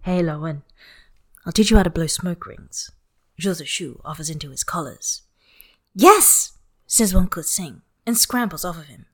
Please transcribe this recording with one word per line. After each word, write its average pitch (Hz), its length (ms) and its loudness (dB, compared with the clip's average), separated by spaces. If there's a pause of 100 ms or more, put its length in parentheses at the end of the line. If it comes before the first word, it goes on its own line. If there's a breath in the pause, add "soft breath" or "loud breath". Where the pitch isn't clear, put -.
"Hey, 180 200 -2
Lao 151 180 -4
Wen, 151 220 -8 (800 soft breath)
I'll 175 80 -8
teach 208 180 4
you 220 60 8
how 196 60 8
to 175 80 0
blow 165 160 -4
smoke 175 400 -8
rings," - 440 -16 (500)
Zhou 170 200 -4
Zishu 143 440 -10
offers 151 260 -10
into 147 200 -12
his 131 140 -8
collars. - 580 -8 (720 soft breath)
"Yes!" 349 580 6 (340)
says 202 280 2
Wen 180 140 6
Kexing, - 520 -8 (260)
and 226 100 -2
scrambles 233 480 -2
off 170 120 -6
of 156 100 -18
him. - 280 -20